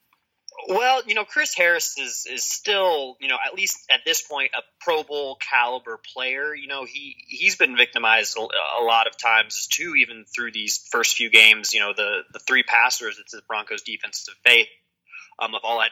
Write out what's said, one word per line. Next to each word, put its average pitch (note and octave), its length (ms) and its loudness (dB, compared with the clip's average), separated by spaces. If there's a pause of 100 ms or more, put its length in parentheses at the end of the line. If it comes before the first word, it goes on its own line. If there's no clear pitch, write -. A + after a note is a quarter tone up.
(680)
Well, A#3+ 380 4
you G#3+ 80 -2
know, G#3+ 120 -2
Chris - 280 -2
Harris F3 460 2
is, B2 280 -8
is A#2+ 160 -8
still, E3+ 760 0
you C3+ 80 -8
know, B2+ 180 0
at C#3 80 -6
least F#3+ 240 -4 (140)
at B2+ 120 4
this D#3+ 200 -2
point, C#3 340 -4
a A#2+ 40 -6 (180)
Pro D#3 240 -2
Bowl C#3+ 320 -6
caliber A#2+ 640 -2 (140)
player. C3+ 420 -6
You C#3 120 -14
know, C#3 180 -8
he, C#3+ 320 -16 (100)
he's G3 280 -2
been C3+ 220 0
victimized A2+ 580 2
a, A2+ 60 -6
a G2 420 -2
lot A2+ 220 4
of A2+ 100 -6
times A2 520 0
too, E3 280 -4
even A#2 380 -2
through A#2 200 -8
these G#2+ 360 -6
first - 280 0
few A#2 120 -2
games. A2 440 8
You A2 80 0
know, G2+ 140 -2
the, G2+ 260 -2 (120)
the G#2 60 -12
three B2+ 240 0
passers A#2 540 0
that G#2 120 -20
the G#2+ 180 -18
Broncos G#2+ 360 -8
defense G#2+ 440 -12
have G2 100 -20 (140)
faced, A#2 180 6 (680)
um, A2+ 140 -6
have G#2+ 120 -8
all A2+ 180 0
had A2+ 100 0